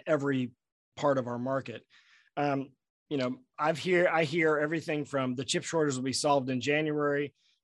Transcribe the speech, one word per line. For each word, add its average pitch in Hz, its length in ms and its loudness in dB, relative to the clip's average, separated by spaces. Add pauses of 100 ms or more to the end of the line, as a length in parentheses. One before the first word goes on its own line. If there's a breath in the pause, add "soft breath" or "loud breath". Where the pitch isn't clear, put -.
every 139 460 0 (460)
part 143 200 2
of 120 100 -2
our 120 120 -4
market. 123 460 -4 (500 soft breath)
Um, 139 360 0 (380)
you 156 60 -4
know, 127 220 -2 (200)
I've 156 200 0
hear, 175 340 2
I 165 140 2
hear 156 320 2
everything 151 480 -2
from 131 300 -2
the 127 100 -6
chip - 180 -2
shortage 151 320 0
will 127 80 -4
be 131 80 -2
solved 139 380 2
in 127 100 -2
January 147 720 0 (300)